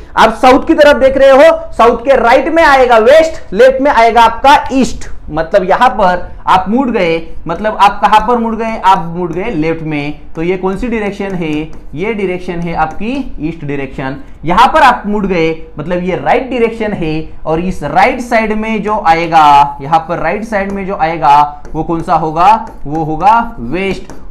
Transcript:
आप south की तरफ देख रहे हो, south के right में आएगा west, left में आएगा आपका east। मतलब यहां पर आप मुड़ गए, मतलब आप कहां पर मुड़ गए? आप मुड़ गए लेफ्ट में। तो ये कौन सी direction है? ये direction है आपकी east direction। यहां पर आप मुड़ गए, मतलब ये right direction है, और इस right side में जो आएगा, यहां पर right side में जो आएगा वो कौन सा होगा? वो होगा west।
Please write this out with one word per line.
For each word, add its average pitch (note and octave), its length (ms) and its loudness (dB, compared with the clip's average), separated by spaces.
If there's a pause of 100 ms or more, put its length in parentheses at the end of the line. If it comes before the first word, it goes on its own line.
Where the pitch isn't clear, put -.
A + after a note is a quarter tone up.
(180)
आप A3 240 4
south C4 260 4
की D#4+ 60 4
तरफ D4 240 6
देख C4+ 200 2
रहे C4+ 140 6
हो, D4 260 6 (160)
south A#3 320 2
के C4+ 120 4
right B3+ 360 2
में E4 100 4
आएगा C4 360 4
west, D4+ 540 2
left B3+ 280 4
में C#4+ 100 2
आएगा A3+ 300 4
आपका C4 420 4 (100)
east। - 400 -2 (160)
मतलब E3 340 0
यहां F#3 260 2
पर F3+ 300 0 (280)
आप B3 220 4
मुड़ B3+ 200 0
गए, F3+ 260 0 (320)
मतलब G#3 340 -4
आप G3+ 200 4
कहां G#3+ 260 6
पर A#3+ 100 2
मुड़ A3+ 180 -2
गए? A3+ 200 -6 (100)
आप F#3 200 2 (100)
मुड़ F3 180 -4
गए F#3+ 180 -6
लेफ्ट D#3+ 320 -2
में। D3+ 360 -6 (160)
तो E3 60 -6
ये F3 160 -2
कौन F#3+ 200 -2
सी B3 100 -6
direction G3+ 480 -4
है? E3 160 -4 (440)
ये G3+ 180 -4
direction F3+ 460 -6
है E3+ 160 -6
आपकी D#3+ 380 -4 (260)
east D#3+ 260 -8
direction। C#3 520 -8 (280)
यहां G3+ 220 4
पर D#4 140 2
आप B3 240 2
मुड़ G#3 200 -2
गए, E3+ 240 0 (300)
मतलब F3 240 -4
ये F3+ 120 -2
right G#3 340 -2
direction A3+ 440 -2
है, D#3 360 -6 (160)
और D#3+ 160 -2
इस F#3 240 -4
right G#3 360 0
side A3 320 -2
में A3 300 -4
जो G#3 240 -2
आएगा, D#3+ 720 4
यहां D#3 180 0
पर E3 200 -6
right F3+ 240 -4
side G3 280 -4
में G3 140 -8
जो F#3+ 120 -6
आएगा D#3 680 2 (100)
वो D#3 100 -4
कौन E3 180 -4
सा E3+ 140 -2
होगा? E3 360 2 (340)
वो D#3 180 -4
होगा F#3 560 0
west। F3+ 540 -6 (180)